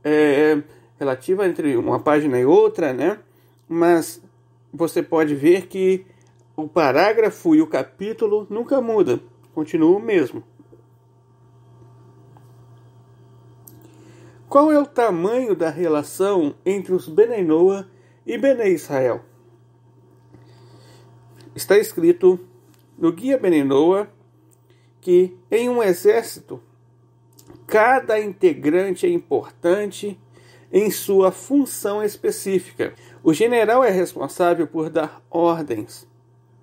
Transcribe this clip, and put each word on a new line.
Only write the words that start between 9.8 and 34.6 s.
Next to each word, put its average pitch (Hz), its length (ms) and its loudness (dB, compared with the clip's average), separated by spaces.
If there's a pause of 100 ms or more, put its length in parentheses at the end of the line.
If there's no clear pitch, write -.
o 208 40 -6
mesmo. 180 420 -2 (4000)
Qual 302 240 4
é 294 40 4
o 285 80 2
tamanho 220 720 -2
da 165 160 -2
relação 156 840 -2 (100)
entre 185 260 -4
os 175 160 -4
Benei 208 360 0
Noa 185 440 2 (380)
e 226 100 -6
Benei 233 380 2
Israel? 127 460 -2 (2250)
Está - 240 2
escrito 180 640 2 (580)
no 165 140 0
Guia 254 260 -2
Benei 170 240 2
Noa 165 460 2 (920)
que 180 360 2 (160)
em 240 160 0
um 240 120 -2
exército, 208 800 -2 (1080)
cada 226 520 2
integrante 180 840 -2
é 175 40 2
importante 180 1080 -4 (540)
em 196 180 2
sua 190 400 2
função 214 720 -4
específica. 196 920 -6 (280)
O 156 100 4
general 233 520 2
é 220 60 2
responsável 170 760 -2